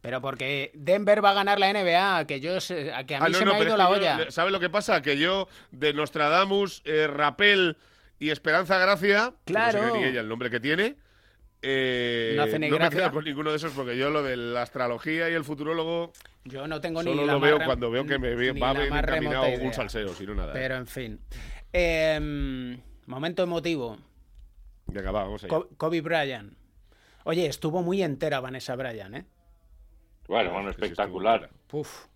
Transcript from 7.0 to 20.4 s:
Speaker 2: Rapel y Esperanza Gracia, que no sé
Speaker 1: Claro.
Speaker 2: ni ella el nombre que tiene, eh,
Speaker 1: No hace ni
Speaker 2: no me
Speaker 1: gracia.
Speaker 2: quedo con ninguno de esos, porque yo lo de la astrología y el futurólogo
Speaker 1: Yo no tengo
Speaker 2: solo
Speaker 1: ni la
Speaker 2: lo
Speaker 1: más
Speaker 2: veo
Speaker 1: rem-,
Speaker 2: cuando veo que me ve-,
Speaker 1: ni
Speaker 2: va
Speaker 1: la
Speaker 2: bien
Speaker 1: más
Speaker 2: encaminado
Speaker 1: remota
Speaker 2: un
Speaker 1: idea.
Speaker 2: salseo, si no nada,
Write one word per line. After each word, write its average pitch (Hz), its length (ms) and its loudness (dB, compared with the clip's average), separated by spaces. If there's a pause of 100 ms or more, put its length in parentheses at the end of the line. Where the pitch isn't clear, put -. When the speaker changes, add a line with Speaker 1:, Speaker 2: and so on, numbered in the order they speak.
Speaker 2:
Rapel 160 680 4 (420)
y 147 120 -2
Esperanza 165 480 2
Gracia, 202 560 4 (100)
que - 80 -6
no 214 180 2
sé 208 80 2
Speaker 1:
Claro. 226 180 0
Speaker 2:
ni 208 60 0
ella 127 200 0
el 107 60 -6
nombre 120 220 -4
que 120 80 -2
tiene, 170 380 0 (680)
eh, 123 720 0
Speaker 1:
No 147 80 2
hace 147 160 0
ni 151 80 -2
Speaker 2:
no 151 60 2
me 156 80 2
Speaker 1:
gracia. 165 180 2
Speaker 2:
quedo 180 140 2
con 151 120 -4
ninguno 156 260 -4
de 151 80 0
esos, 156 160 -6
porque 123 220 -4
yo 135 140 0
lo 151 140 0
de 127 120 -2
la 120 260 -4
astrología 139 680 -2
y 170 40 0
el 160 100 -2
futurólogo 160 680 -4 (340)
Speaker 1:
Yo 135 200 -10
no 156 140 -6
tengo 170 240 -4
Speaker 2:
solo 165 160 0
Speaker 1:
ni 143 40 2
la 147 100 2
Speaker 2:
lo 143 40 4
Speaker 1:
más 147 120 6
Speaker 2:
veo 151 100 6
Speaker 1:
rem-, 127 60 0
Speaker 2:
cuando 120 260 0
veo 127 120 0
que 139 140 0
me 123 160 -2
ve-, 127 200 0
Speaker 1:
ni 143 60 -6
Speaker 2:
va 127 120 2
Speaker 1:
la 139 80 0
Speaker 2:
bien 143 100 0
Speaker 1:
más 147 140 2
Speaker 2:
encaminado 147 400 0
Speaker 1:
remota 127 160 2
Speaker 2:
un 131 80 -2
Speaker 1:
idea. 123 40 -2
Speaker 2:
salseo, 107 420 -4
si 95 120 -10
no 104 80 -8
nada, 143 160 -4